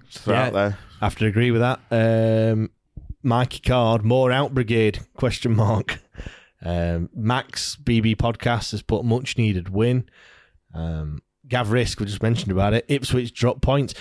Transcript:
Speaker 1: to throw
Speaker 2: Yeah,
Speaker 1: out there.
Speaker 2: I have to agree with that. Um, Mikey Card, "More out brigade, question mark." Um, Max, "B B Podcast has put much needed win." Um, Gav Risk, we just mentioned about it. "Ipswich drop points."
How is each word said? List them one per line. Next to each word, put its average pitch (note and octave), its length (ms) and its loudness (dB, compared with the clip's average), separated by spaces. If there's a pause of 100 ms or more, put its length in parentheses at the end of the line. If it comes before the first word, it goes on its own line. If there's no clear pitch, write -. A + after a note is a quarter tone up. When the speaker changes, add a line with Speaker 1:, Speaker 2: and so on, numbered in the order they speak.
(120)
Speaker 1:
to - 60 -20
throw - 160 -2
Speaker 2:
Yeah, B2+ 120 2
Speaker 1:
out A#2 80 -2
there. G2+ 240 0 (220)
Speaker 2:
I - 60 0
have - 100 -2
to A2 100 0
agree A2+ 260 2
with A2+ 80 2
that. B2 200 0 (100)
Um, A2+ 800 2 (520)
Mikey B2 380 0
Card, A2+ 440 2
"More B2 280 4
out C3+ 220 0
brigade, A2+ 460 2 (160)
question A#2+ 400 0
mark." G#2 420 0 (640)
Um, E2+ 520 -2
Max, - 640 -4
"B A#2 240 2
B A2 160 2
Podcast A#2 560 -2
has G#2 100 -8
put A2 220 -2
much A#2+ 340 -2
needed F#2+ 320 0
win." A#2 340 0 (680)
Um, D#2+ 460 -6 (280)
Gav B2 240 -2
Risk, A#2 280 0
we G#2 60 -4
just G2+ 160 -8
mentioned A2 300 0
about G2 220 2
it. A#2 140 0
"Ipswich B2+ 440 -2
drop B2 300 -2
points." C3+ 380 0